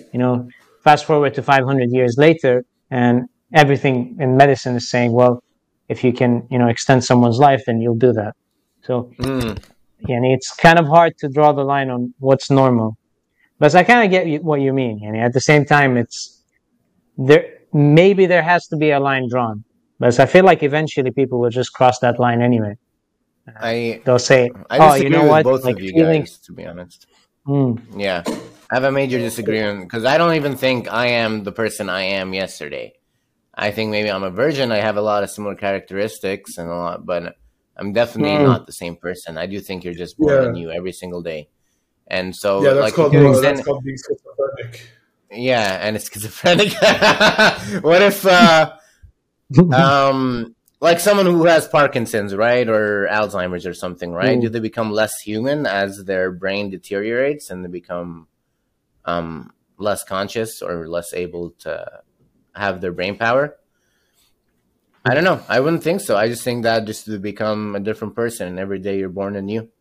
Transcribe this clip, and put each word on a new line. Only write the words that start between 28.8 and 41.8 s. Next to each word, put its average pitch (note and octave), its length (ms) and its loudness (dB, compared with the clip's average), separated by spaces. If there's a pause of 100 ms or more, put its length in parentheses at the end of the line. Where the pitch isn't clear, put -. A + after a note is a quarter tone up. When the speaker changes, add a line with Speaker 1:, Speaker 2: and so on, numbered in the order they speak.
Speaker 2:
a C#3 80 0
major C3+ 260 -2
disagreement G#2+ 720 -4
'cause A2+ 140 -8
I C3+ 140 2
don't E3+ 160 2
even C#3+ 220 -2
think B2+ 360 -2
I A#2+ 140 -2 (160)
am A2 220 -4
the G2 80 -8
person G#2 380 -6
I F#2 120 -4 (160)
am F#2+ 140 -6
yesterday. D2 600 -10 (600)
I G#2 180 -6
think G#2+ 180 -6
maybe G#2+ 200 -4
I'm G2 120 -6
a F#2+ 80 -6
virgin. C3 420 -2
I G#2+ 60 -2
have G#2+ 180 -2
a G#2 60 -2
lot G#2 200 -2
of F#2+ 80 -8
similar G2+ 240 -10
characteristics G2 1040 -8
and E2+ 120 -12
a E2+ 40 -8
lot, F2 300 -10
but F2 320 -8 (400)
I'm G2 160 -10
definitely A#2+ 460 -2
Speaker 1:
Mm. C#3+ 80 4
Speaker 2:
not B2+ 200 2
the - 60 -20
same E2+ 240 -12
person. E2+ 420 -12
I E2+ 80 -6
do G2 140 -10
think F#2 240 -12
you're F2+ 100 -10 (100)
just - 140 -16
born C#3+ 240 2
Speaker 3:
Yeah. B2 60 0
Speaker 2:
anew E2+ 220 -8
every F2 220 -8
single F2 300 -12
day. D#2 260 -12 (580)